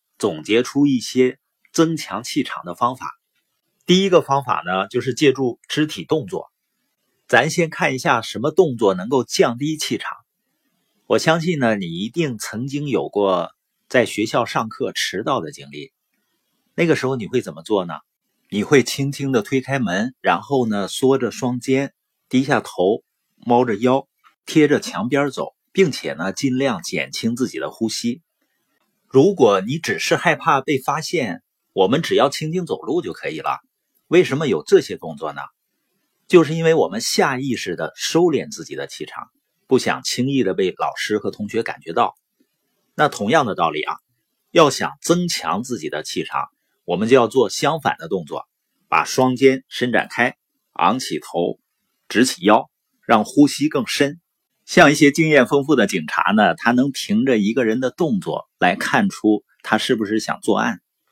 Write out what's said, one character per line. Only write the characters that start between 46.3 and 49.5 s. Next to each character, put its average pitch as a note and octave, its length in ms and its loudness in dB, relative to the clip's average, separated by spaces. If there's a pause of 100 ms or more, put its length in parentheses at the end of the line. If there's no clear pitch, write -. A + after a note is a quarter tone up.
我 F2 100 -2
们 G#2+ 140 -2
就 C3 60 8
要 A#2 120 6
做 A2+ 220 2
相 D3+ 320 -2
反 - 160 -2
的 - 100 -16
动 F#2 180 -4
作， C#2+ 220 -12 (400)
把 D#2+ 160 0
双 B2+ 320 0
肩 C3+ 320 4